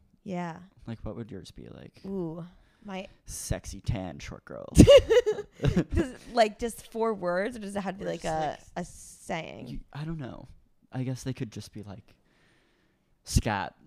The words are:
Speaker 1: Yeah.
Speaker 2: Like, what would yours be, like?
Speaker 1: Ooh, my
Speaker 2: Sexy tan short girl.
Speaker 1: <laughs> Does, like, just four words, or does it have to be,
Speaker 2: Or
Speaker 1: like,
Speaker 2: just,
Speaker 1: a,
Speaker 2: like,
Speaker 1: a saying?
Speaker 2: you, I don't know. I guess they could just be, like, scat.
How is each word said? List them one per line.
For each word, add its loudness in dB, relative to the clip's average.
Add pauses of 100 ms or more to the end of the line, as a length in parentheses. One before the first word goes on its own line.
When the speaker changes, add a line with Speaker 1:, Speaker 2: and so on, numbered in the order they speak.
(240)
Speaker 1:
Yeah. -6 (300)
Speaker 2:
Like, -10
what -8
would -10
yours -14
be, -18
like? -18
Speaker 1:
Ooh, -6 (400)
my -10 (200)
Speaker 2:
Sexy -8
tan -4
short -14
girl. -12
Speaker 1:
<laughs> 8 (320)
Does, 0 (180)
like, 4
just -6
four 0
words, -2
or -12
does -6
it -2
have -4
to -14
be, -6
Speaker 2:
Or -2
Speaker 1:
like, -6
Speaker 2:
just, -2
Speaker 1:
a, 0
Speaker 2:
like, -6 (180)
Speaker 1:
a -4
saying? -10
Speaker 2:
you, -8 (120)
I -8
don't -6
know. -12 (440)
I -4
guess -4
they -4
could -8
just -12
be, -12
like, -16 (1120)
scat. 0 (120)